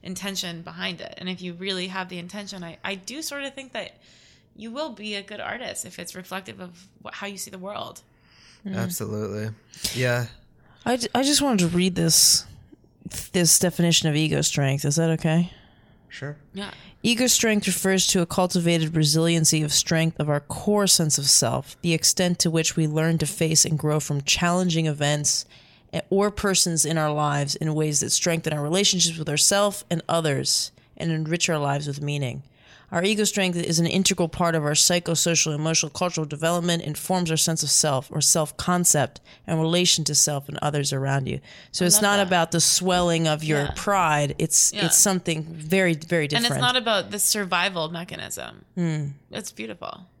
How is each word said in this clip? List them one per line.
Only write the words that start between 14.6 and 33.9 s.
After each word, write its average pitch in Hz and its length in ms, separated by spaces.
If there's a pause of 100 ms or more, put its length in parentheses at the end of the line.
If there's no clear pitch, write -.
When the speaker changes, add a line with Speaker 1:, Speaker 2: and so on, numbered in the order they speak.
Speaker 2:
Is 147 120
that 165 140
okay? 165 400 (580)
Speaker 3:
Sure. 147 280 (160)
Speaker 1:
Yeah. 202 180 (320)
Speaker 2:
Ego 240 240
strength 214 400
refers 190 400
to 185 140
a 170 40
cultivated 170 680
resiliency 160 680
of 147 100
strength 165 480
of 151 100
our 147 120
core 208 460
sense 160 300
of 139 80
self, 131 560
the 170 120
extent 175 460
to 170 120
which 160 240
we 160 120
learn 156 320
to 156 60
face 156 400
and 160 140
grow 151 220
from 143 220
challenging 175 640
events 147 580 (640)
or 202 220
persons 180 540
in 160 120
our 151 160
lives 143 420
in 156 200
ways 151 260
that - 80
strengthen 165 440
our 147 100
relationships 170 540
with 156 120
ourselves 202 600
and 165 200
others 151 640 (260)
and 165 140
enrich 160 380
our 160 100
lives 143 280
with 139 140
meaning. 139 420 (480)
Our 170 120
ego 208 200
strength 190 320
is 165 220
an 170 80
integral 180 440